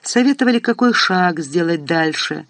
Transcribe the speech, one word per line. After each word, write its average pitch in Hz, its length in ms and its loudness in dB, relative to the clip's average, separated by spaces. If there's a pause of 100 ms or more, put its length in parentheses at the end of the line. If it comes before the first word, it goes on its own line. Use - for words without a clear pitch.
советовали, 247 560 2
какой 240 360 0
шаг 180 460 0
сделать 165 460 -2
дальше. 156 640 -2